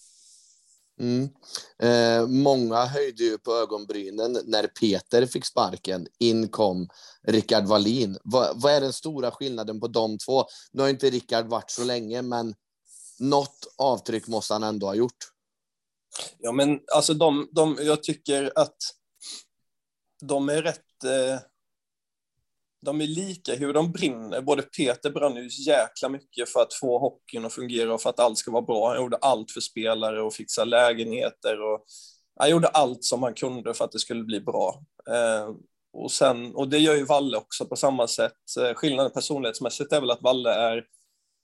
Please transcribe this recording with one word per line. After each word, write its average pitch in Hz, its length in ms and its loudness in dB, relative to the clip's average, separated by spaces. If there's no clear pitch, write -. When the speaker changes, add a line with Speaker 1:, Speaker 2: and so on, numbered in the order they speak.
Speaker 1:
Mm. 123 300 0
Eh, 117 480 4
många 127 580 4
höjde 131 380 -2
ju 110 140 2
på 113 180 -2
ögonbrynen 104 920 -4
när 107 220 0
Peter 117 580 2
fick 127 200 -6
sparken. 92 640 -2
In 113 300 2
kom 92 400 0
Rickard 107 420 2
Wallin. 104 580 2
Vad, 110 380 0
vad 143 120 6
är 143 80 4
den 135 120 -2
stora 135 380 -4
skillnaden 110 480 -8
på 117 80 -6
de 110 300 0
två? 127 280 0
Nu 123 100 -2
har 139 80 4
inte 135 200 2
Rickard 117 360 0
varit 113 260 -6
så 123 120 -6
länge, 120 380 -4
men 117 340 -6
något 139 580 -2
avtryck 113 500 -2
måste 107 260 -2
han 107 100 -2
ändå 107 240 -4
ha 98 80 -2
gjort. 120 360 -2
Speaker 2:
Ja, 117 120 -4
men 139 280 2
alltså 151 180 4
de, 151 380 2
de, 156 300 2
jag 151 220 0
tycker 139 520 -2
att 147 220 0
de 139 280 0
är 156 120 2
rätt, - 420 -6
eh, 131 360 0
de 147 160 -2
är 151 60 -2
lika 170 480 -6
hur 139 180 -4
de 160 180 2
brinner. 123 500 -4
Både 139 200 0
Peter 147 480 -2
brann 139 260 0
ju 123 140 -12
jäkla 131 420 0
mycket 135 400 -8
för 127 120 2
att - 120 0
få 123 260 -2
hockeyn 120 460 -6
att 113 80 -10
fungera 117 400 -2
och 110 80 -4
för 131 80 0
att 120 100 -2
allt 117 180 4
ska - 140 -6
vara 117 100 2
bra. 113 280 0
Han 123 120 0
gjorde 120 160 -2
allt 123 340 0
för 117 100 -10
spelare 110 600 -2
och 110 120 -4
fixa 113 320 -4
lägenheter 117 960 0
och 107 240 -4
han 143 100 4
gjorde 165 180 4
allt 127 360 2
som 123 200 -2
han 120 100 -2
kunde 123 400 -6
för 117 120 -2
att 113 60 -10
det 110 80 -6
skulle 117 240 -6
bli 107 180 -6
bra. 98 420 -2
Eh, 110 400 0
och 120 180 -8
sen, 120 440 2
och 135 140 -2
det 147 80 2
gör 156 180 6
ju 139 100 2
Valle 139 320 2
också - 280 -6
på 127 100 -8
samma 131 320 2
sätt. - 260 0
Eh, 123 140 2
skillnaden 135 380 0
personlighetsmässigt 127 840 -4
är 151 80 4
väl 123 100 -2
att 120 100 -2
Valle 123 320 2
är... 113 320 0